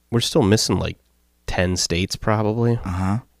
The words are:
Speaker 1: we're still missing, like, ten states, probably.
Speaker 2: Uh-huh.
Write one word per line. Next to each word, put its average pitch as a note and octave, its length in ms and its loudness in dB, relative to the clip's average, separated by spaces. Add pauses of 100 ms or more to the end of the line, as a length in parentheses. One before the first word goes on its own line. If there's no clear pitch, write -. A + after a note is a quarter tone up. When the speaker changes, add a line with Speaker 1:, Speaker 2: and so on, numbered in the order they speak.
(100)
Speaker 1:
we're A#2 100 2
still D3+ 220 2
missing, G2+ 360 4
like, - 200 -4 (480)
ten F2+ 300 0
states, F2 400 -2
probably. A2 680 0
Speaker 2:
Uh-huh. F#2+ 340 -2 (220)